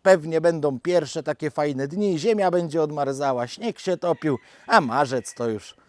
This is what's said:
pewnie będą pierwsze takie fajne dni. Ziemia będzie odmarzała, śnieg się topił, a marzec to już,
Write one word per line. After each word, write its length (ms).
pewnie 380
będą 400
pierwsze 420
takie 280
fajne 380
dni. 300
Ziemia 320
będzie 320
odmarzała, 640
śnieg 320
się 180
topił, 420
a 140
marzec 540
to 140
już, 260